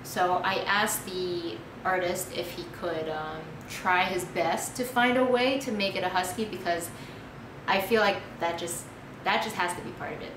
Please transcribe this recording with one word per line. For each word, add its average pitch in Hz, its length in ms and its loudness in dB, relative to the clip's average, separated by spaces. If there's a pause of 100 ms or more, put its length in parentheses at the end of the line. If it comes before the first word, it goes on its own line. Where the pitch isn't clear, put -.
So 180 400 2
I 190 120 2 (100)
asked 208 400 4
the 175 520 -2 (260)
artist 180 520 0
if 170 160 -4
he 170 120 -8 (180)
could, 160 280 -2
um, 156 300 -4 (300)
try 185 360 4
his 185 180 0
best - 540 0
to 247 80 0
find 247 320 4
a 254 60 6
way 254 360 4
to 254 140 -2
make 196 240 0
it 175 60 -2
a 180 60 2
husky, 208 360 0
because 170 440 -2 (800)
I 196 140 4
feel 220 200 4
like 196 160 4 (220)
that 170 180 0
just, - 280 -6 (400)
that 214 180 4
just 220 140 -4
has 175 180 0
to - 60 -8
be - 100 -8
part 147 220 -8
of - 80 -8
it. - 160 -10